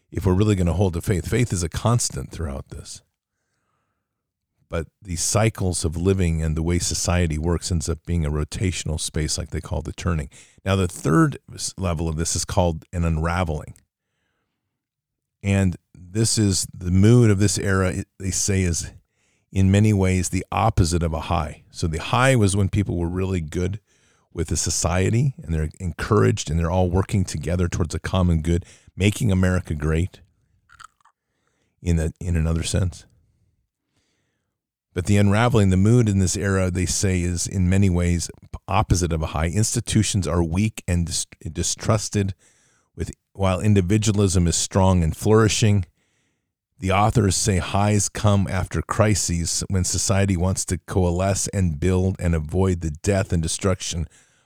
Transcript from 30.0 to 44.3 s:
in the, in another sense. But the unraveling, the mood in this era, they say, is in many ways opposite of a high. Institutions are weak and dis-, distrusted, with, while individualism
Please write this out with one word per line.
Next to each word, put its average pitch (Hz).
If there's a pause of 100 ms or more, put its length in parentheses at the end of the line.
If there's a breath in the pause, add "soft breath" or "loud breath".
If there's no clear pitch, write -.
in 87
the, 80
in 87
another 80
sense. - (1900)
But 92
the 104
unraveling, 101
the 92
mood 110
in 98
this 90
era, 95
they 90
say, 92
is 87
in 92
many 95
ways 87 (380)
opposite 90
of 80
a 73
high. 80
Institutions 104
are 85
weak 90
and 87
dis-, - (260)
distrusted, 98 (600 soft breath)
with, - (220)
while 95
individualism 101